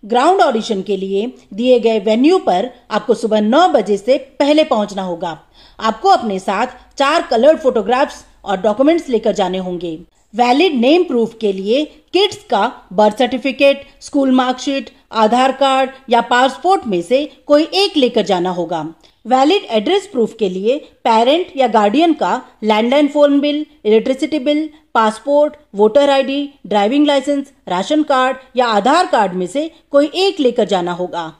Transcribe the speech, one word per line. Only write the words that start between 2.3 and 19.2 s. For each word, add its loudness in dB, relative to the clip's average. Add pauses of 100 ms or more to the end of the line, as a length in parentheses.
पर -2 (220)
आपको -2
सुबह 0
नौ 2
बजे 2
से 0 (220)
पहले 4
पहुंचना -2
होगा। -8 (400)
आपको -2
अपने 0
साथ -4 (200)
चार 0
कलर्ड 4
फोटोग्राफ्स -2 (200)
और -4
डॉक्यूमेंट्स 0
लेकर -2
जाने -2
होंगे। -8 (360)
वैलिड 2
नेम 2
प्रूफ -2
के 0
लिए -2 (300)
किड्स -2
का 0 (220)
बर्थ 2
सर्टिफिकेट, 0 (200)
स्कूल 0
मार्कशीट, -2 (240)
आधार 2
कार्ड 0 (200)
या 2
पासपोर्ट 0
में -2
से -2 (220)
कोई 4 (120)
एक 0
लेकर 0
जाना -2
होगा। -6 (440)